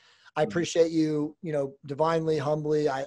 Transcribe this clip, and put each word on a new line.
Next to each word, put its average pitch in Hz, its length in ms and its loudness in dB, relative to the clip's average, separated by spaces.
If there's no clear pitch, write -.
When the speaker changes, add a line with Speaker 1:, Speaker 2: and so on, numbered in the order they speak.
Speaker 1:
I 151 80 4
Speaker 2:
Mm-hmm. 151 80 0
Speaker 1:
appreciate 165 400 2
you, 156 500 0
you 165 100 -8
know, 139 220 -4
divinely, 160 500 0
humbly. 151 500 0
I, 135 200 -4